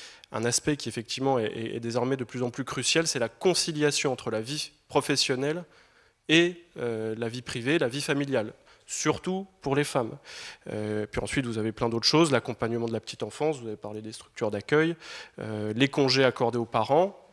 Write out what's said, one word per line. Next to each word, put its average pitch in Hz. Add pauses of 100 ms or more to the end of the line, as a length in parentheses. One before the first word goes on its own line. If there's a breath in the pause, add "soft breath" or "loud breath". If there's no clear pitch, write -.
(320 loud breath)
un 113
aspect 139
qui -
effectivement 127
est, 110
est, 113
est 117
désormais 120
de 123
plus 123
en 123
plus 135
crucial, 156
c'est -
la 113
conciliation 151
entre 123
la 110
vie 143 (160)
professionnelle 143 (640 soft breath)
et, 170 (140)
euh, 110
la 117
vie 123
privée, 131
la 175
vie 143
familiale, 139 (320 soft breath)
surtout 185 (140)
pour 135
les 147
femmes. 135 (540 loud breath)
Euh, 107
puis -
ensuite, 123
vous 113
avez 110
plein 117
d'autres 113
choses, 156
l'accompagnement 117
de 117
la 110
petite -
enfance, 147
vous 117
avez 110
parlé 107
des 110
structures -
d'accueil, 151 (440 loud breath)
euh, 107
les 135
congés 135
accordés 120
aux 117
parents. 139 (160)